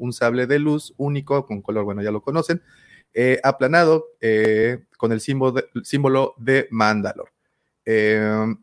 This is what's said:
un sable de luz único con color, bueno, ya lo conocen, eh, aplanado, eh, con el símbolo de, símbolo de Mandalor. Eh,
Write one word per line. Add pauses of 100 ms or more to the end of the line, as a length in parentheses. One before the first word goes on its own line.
un
sable
de
luz
único
con
color,
bueno,
ya
lo
conocen, (500)
eh,
aplanado, (140)
eh, (120)
con
el
símbolo
de, (180)
símbolo
de
Mandalor. (520)
Eh,